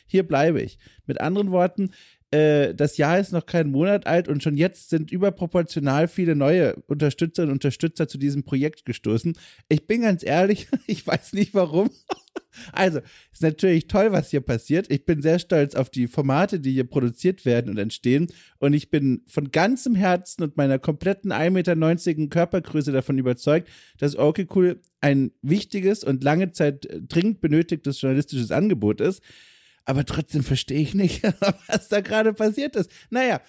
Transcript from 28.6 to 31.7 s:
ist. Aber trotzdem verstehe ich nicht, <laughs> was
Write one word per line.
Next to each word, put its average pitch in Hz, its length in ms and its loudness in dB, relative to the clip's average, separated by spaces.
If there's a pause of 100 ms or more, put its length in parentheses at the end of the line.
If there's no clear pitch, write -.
ist. 180 220 -2 (640)
Aber 139 200 0
trotzdem 147 380 -4
verstehe 139 360 -2
ich 151 160 -2
nicht, 196 280 0
<laughs> 196 440 -2
was - 220 -4